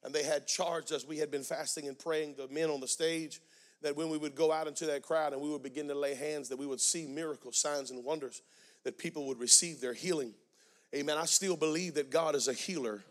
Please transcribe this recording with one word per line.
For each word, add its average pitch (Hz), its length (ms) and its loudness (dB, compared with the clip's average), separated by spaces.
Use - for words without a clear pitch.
And 139 100 -10
they 151 100 2
had 143 240 0
charged 170 440 0
us. 135 140 -2
We 151 140 -6
had 147 120 0
been 139 120 -2
fasting 151 440 -4
and 135 100 -8
praying, 156 380 -2
the 135 140 -8
men 156 200 2
on 143 120 0
the 131 60 -6
stage, 160 540 0
that 147 140 0
when 160 140 0
we 156 80 0
would 147 180 -2
go 156 160 6
out 156 160 2
into 151 200 -4
that 143 160 0
crowd 156 300 2
and 135 80 -2
we 147 80 -2
would 143 140 -4
begin 139 240 -6
to 143 80 -2
lay 143 200 0
hands, 143 340 -4
that 131 80 -4
we 139 80 -4
would 135 160 -2
see 165 240 2
miracles, 139 520 -6
signs, 143 340 0
and 127 120 -10
wonders, 135 380 -4
that 123 140 -4
people 156 300 -4
would 131 120 -4
receive 127 420 6
their 123 120 -2
healing. 143 400 -2
Amen. 143 220 0
I 165 80 0
still 185 300 4
believe 160 400 2
that 143 140 0
God 156 260 4
is 127 120 2
a 131 60 2
healer. 117 580 -4